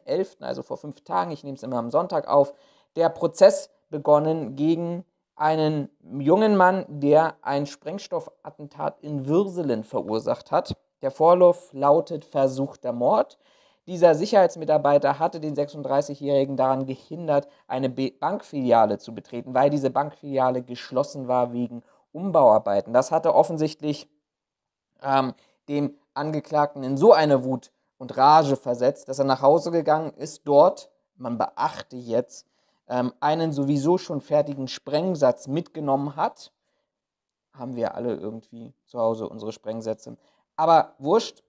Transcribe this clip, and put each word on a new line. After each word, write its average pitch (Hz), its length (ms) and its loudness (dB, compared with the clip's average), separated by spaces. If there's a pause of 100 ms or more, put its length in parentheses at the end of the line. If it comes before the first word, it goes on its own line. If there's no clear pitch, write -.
elften, - 400 -6
also 131 180 -8
vor - 140 -12
fünf - 260 -16
Tagen, 175 280 -4
ich 147 120 -12
nehme 139 140 -12
es - 60 -18
immer 127 160 -6
am 117 120 -6
Sonntag 156 380 -2
auf, 139 240 4 (440)
der 165 120 2
Prozess 190 640 2 (180)
begonnen 147 680 0
gegen 170 480 -2 (320)
einen 156 520 0 (300)
jungen 196 380 2
Mann, 185 320 4
der 147 520 2
ein 143 240 -4
Sprengstoffattentat 147 1400 -12
in 147 260 -8
Würselen 160 580 -2
verursacht 110 680 -6
hat. - 260 -4 (240)
Der 135 100 -4
Vorwurf 175 640 4
lautet 147 540 0
versuchter 135 680 -4
Mord. 127 460 0 (480)
Dieser 170 280 6
Sicherheitsmitarbeiter 151 1040 2
hatte 165 220 -4
den 151 140 -6
sechsunddreißigjährigen 139 1040 -2
daran 131 260 0
gehindert, 143 640 -6 (180)
eine 131 220 -4
Be-, 131 240 -6
Bankfiliale 123 840 0
zu - 160 -16
betreten, 120 400 -12
weil 139 160 4
diese 139 180 0
Bankfiliale 131 760 -2
geschlossen 123 640 -6
war 123 280 0
wegen 120 280 -6 (300)
Umbauarbeiten. 117 800 2
Das 127 180 2
hatte 156 240 2
offensichtlich, 151 760 -2 (920)
ähm, 135 300 0 (380)
dem 143 260 -4 (160)
Angeklagten 147 680 -4
in 135 160 -4
so 208 140 8
eine 147 320 4
Wut 127 280 -8 (240)
und 123 200 -14
Rage 143 400 6
versetzt, 123 520 -2
dass 131 100 -10
er 139 60 0
nach 135 180 0
Hause 156 280 4
gegangen 160 440 0
ist, - 300 -14
dort, 147 460 4 (260)
man 120 220 -8
beachte - 580 -6
jetzt, 120 500 -6 (420)
ähm, 123 320 -2
einen 160 320 0
sowieso 143 440 0
schon 147 240 -6
fertigen 143 480 -2
Sprengsatz 147 800 -2
mitgenommen 143 720 -4
hat. - 360 -6 (1000)
Haben 127 240 -12
wir 113 180 -4
alle 117 200 -4
irgendwie 113 600 -14 (100)
zu - 140 -16
Hause 113 300 0
unsere 110 240 -12
Sprengsätze. 110 640 -10 (400)
Aber 160 420 4
wurscht. - 500 -2